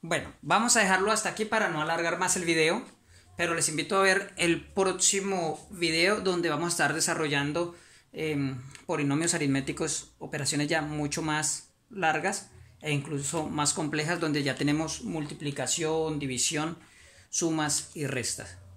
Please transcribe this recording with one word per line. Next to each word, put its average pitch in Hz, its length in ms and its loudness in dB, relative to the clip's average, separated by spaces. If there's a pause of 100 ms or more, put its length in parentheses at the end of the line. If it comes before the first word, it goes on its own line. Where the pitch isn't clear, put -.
Bueno, 165 300 -2 (100)
vamos 214 340 4
a 226 40 6
dejarlo 190 300 4
hasta 208 200 0
aquí 214 140 -4
para 214 240 2
no 160 120 -2
alargar 165 380 0
más 185 180 2
el 185 80 -2
video, 165 400 4 (520)
pero 170 180 0
les 165 140 0
invito 165 300 0
a 190 40 6
ver 190 340 2
el 165 280 2
próximo 190 1040 0
video 170 500 2
donde 175 280 0
vamos 156 180 0
a - 40 -2
estar 147 240 2
desarrollando, 156 840 0 (360)
em, 143 480 -2 (260)
polinomios 151 480 0
aritméticos, 143 840 -2
operaciones 147 500 -2
ya 160 120 2
mucho 151 420 -4
más 151 520 -2 (160)
largas 170 600 0 (300)
e 151 120 -2
incluso 147 560 -2
más 147 260 0
complejas, 160 460 -2
donde 151 220 2
ya 135 120 0
tenemos 147 480 0
multiplicación, 156 1160 -2
división, 147 600 -2 (500)
sumas 160 680 0
y 147 120 -4
restas. - 500 -6 (200)